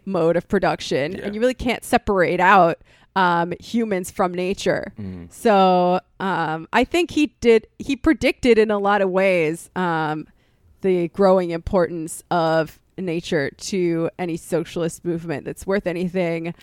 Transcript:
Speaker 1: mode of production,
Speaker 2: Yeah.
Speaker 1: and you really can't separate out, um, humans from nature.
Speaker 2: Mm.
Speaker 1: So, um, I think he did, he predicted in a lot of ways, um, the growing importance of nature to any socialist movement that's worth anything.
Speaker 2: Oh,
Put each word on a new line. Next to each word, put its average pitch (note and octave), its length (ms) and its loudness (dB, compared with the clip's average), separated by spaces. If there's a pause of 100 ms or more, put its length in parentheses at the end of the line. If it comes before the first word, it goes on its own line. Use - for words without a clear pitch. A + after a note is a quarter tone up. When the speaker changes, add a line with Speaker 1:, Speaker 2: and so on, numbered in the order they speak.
Speaker 1:
mode E3+ 320 0
of E3+ 120 -4
production, E3 640 -2
Speaker 2:
Yeah. F#3 120 -10
Speaker 1:
and G#3 100 -8
you G#3+ 60 -6
really B3 140 0
can't - 300 -4
separate F3+ 560 0
out, F3+ 380 6 (380)
um, F3 440 0
humans G3+ 500 -4
from F3+ 240 -2
nature. F#3 640 -4
Speaker 2:
Mm. F#3 340 -12
Speaker 1:
So, F#3 680 4 (200)
um, E3 520 -4
I A#3+ 120 2
think E4 280 -2
he D4 280 0
did, A3+ 260 4 (120)
he - 180 -6
predicted A#3+ 640 2
in G#3+ 120 4
a G#3 80 0
lot G3+ 240 2
of F#3+ 80 0
ways, F3+ 640 0
um, D#3+ 520 -2 (560)
the F3+ 260 0
growing F#3 420 2
importance E3+ 800 -4
of D#3+ 480 0 (180)
nature E3+ 540 -4
to E3+ 580 -2 (120)
any E3+ 160 -6
socialist E3 680 -6
movement E3 400 -6
that's - 220 -10
worth G3 200 -2
anything. E3+ 640 -4
Speaker 2:
Oh, E3+ 40 -10 (100)